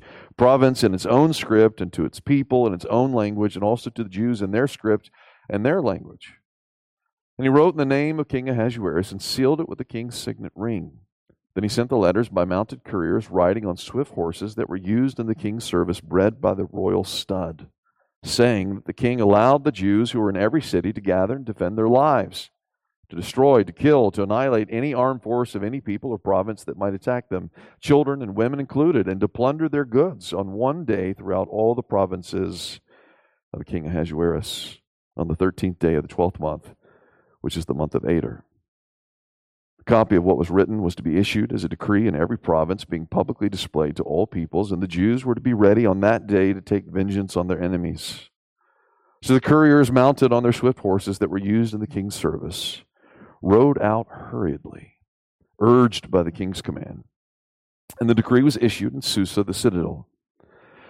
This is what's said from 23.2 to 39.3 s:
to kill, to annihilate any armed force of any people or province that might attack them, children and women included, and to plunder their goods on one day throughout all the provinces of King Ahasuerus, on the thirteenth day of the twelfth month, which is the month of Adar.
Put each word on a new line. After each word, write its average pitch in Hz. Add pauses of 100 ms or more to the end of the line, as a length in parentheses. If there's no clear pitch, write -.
to 90
kill, 131
to 104
annihilate 110
any 127
armed 123
force 120
of 98
any 127
people 107
or 104
province 98
that -
might 98
attack 123
them, 87 (320)
children 143
and 101
women 123
included, 139
and 95
to 101
plunder 143
their 143
goods 127
on 95
one 135
day 95
throughout 95
all 110
the 120
provinces 92 (720)
of -
King 80
Ahasuerus, 82 (400)
on 82
the 80
thirteenth 92
day 80
of 73
the -
twelfth -
month, 78 (640)
which 80
is 80
the -
month 73
of -
Adar. - (1300)